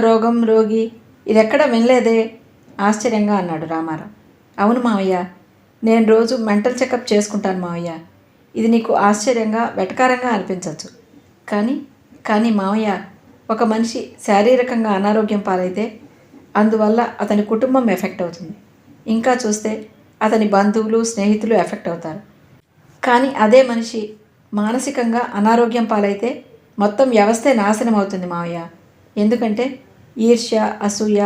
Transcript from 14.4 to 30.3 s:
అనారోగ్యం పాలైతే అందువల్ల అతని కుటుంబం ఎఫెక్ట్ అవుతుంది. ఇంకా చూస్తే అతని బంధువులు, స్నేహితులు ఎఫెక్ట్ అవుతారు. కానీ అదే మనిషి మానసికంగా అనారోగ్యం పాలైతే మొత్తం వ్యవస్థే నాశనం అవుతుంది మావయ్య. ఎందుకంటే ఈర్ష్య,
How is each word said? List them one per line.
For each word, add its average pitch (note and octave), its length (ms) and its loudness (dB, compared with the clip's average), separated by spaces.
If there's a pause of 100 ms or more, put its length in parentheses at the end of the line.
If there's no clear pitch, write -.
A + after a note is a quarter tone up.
అనారోగ్యం G#3 480 0
పాలైతే F#3 380 -2 (760)
అందువల్ల G#3+ 400 2 (220)
అతని G#3 200 0 (100)
కుటుంబం B3+ 320 0 (120)
ఎఫెక్ట్ F#3 280 -8
అవుతుంది. E3 300 -12 (600)
ఇంకా A#3 180 0 (100)
చూస్తే G#3+ 300 -4 (480)
అతని A3 340 2
బంధువులు, G#3+ 460 2 (100)
స్నేహితులు G#3+ 440 0 (100)
ఎఫెక్ట్ G3 280 -8
అవుతారు. E3 280 -12 (840)
కానీ C4 280 2 (140)
అదే A#3 160 8 (100)
మనిషి A3+ 320 -6 (500)
మానసికంగా A#3+ 680 -2 (160)
అనారోగ్యం A#3 520 2
పాలైతే G3+ 400 0 (480)
మొత్తం G#3 280 2 (100)
వ్యవస్థే A3+ 340 2 (100)
నాశనం G#3+ 400 0
అవుతుంది F#3+ 320 -4
మావయ్య. E3+ 280 -6 (560)
ఎందుకంటే A3 480 0 (520)
ఈర్ష్య, A3+ 420 2 (280)